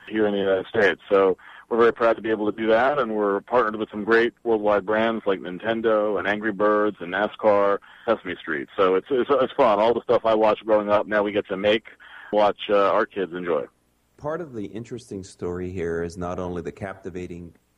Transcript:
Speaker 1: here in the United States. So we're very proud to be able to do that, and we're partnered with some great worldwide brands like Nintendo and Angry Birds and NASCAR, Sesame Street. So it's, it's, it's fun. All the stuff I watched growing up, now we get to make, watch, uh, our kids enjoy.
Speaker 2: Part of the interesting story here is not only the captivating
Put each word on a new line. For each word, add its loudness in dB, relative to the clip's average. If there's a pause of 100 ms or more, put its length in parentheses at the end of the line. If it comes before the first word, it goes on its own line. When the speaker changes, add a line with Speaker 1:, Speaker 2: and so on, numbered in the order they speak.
Speaker 1:
here 0
in 0
the -2
United 0
States. 0
So 4 (300)
we're 0
very 6
proud 2
to -12
be -4
able 0
to -6
do -2
that, 2
and -2
we're 0
partnered 0
with -6
some -8
great 2
worldwide 2
brands 0
like 0
Nintendo -2
and -4
Angry -2
Birds 2
and -8
NASCAR, 2 (260)
Sesame -2
Street. -8
So 4
it's, -2
it's, 0
it's 0
fun. 4
All 2
the -4
stuff 2
I 2
watched 2
growing 2
up, 2
now 0
we -2
get -2
to -4
make, 0 (480)
watch, 2 (100)
uh, 4
our 2
kids -6
enjoy. -2 (520)
Speaker 2:
Part -8
of -14
the -8
interesting -12
story -8
here -4
is -8
not -6
only -6
the -10
captivating -12 (240)